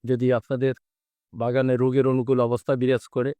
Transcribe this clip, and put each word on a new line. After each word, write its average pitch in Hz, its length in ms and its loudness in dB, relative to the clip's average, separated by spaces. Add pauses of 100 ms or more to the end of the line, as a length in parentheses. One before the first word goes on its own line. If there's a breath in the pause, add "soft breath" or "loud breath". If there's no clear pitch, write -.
যদি 123 280 0
আপনাদের 127 420 -2 (600)
বাগানে 127 480 0
রোগের 131 300 2
অনুকূল 127 260 0 (100)
অবস্থা 123 320 -4
বিরাজ 127 240 0 (100)
করে 131 260 -2